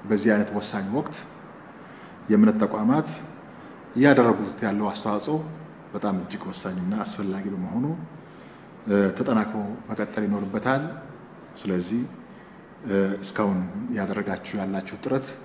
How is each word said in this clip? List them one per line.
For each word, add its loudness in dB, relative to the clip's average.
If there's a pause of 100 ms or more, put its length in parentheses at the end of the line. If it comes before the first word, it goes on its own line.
በዚህ 2
አይነት 4
ወሳኝ -4
ወቅት -2 (1120)
የእምነት 8
ተቋማት 2 (840)
እያደረጉት 8
ያለው 2
አስተዋጽኦ 0 (520)
በጣም -2
እጅግ -6
ወሳኝና -4
አስፈላጊ -4
በመሆኑ፣ -2 (1000)
እ፣ 2 (160)
ተጠናክሮ 0 (260)
መቀጠል -4
ይኖርበታል። 0 (720)
ስለዚህ፣ -2 (840)
እ፣ -2 (240)
እስካሁን 0 (320)
ያደረጋችሁ -4
ያላችሁ -4
ጥረት -2 (160)